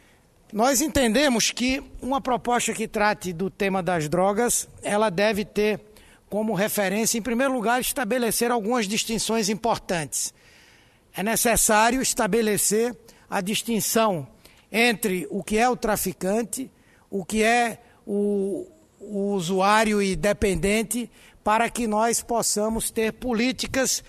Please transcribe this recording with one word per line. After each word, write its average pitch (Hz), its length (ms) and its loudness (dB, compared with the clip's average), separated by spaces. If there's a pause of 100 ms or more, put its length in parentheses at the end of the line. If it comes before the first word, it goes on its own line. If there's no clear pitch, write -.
(520)
Nós 240 280 2
entendemos 254 720 2
que 262 280 -2 (220)
uma 262 180 -2
proposta 240 520 -2
que 202 160 -6
trate 208 440 0
do 175 160 -4
tema 190 360 -2
das 165 240 0
drogas, 196 600 0 (140)
ela 208 280 0
deve 196 340 0
ter 208 360 -2 (480)
como 214 260 -2
referência, 202 640 0
em 208 40 -4
primeiro 254 300 0
lugar, 240 280 0
estabelecer 233 680 0
algumas 233 380 0
distinções 220 600 -2
importantes. 190 840 -2 (800)
É 180 80 -6
necessário 226 800 2
estabelecer 220 960 0 (320)
a 202 120 -2
distinção 202 880 0 (440)
entre 233 600 0
o 196 120 -4
que 214 160 -2
é 240 100 4
o 247 80 0
traficante, 214 920 -2 (400)
o 196 140 -4
que 214 180 0
é 233 380 2 (260)
o, 202 600 -2 (340)
o 202 320 -4
usuário 202 720 2
e 190 120 0
dependente, 202 960 0 (320)
para 220 280 2
que 240 160 -4
nós 220 360 0
possamos 226 680 -2
ter 220 220 -2
políticas 240 960 -2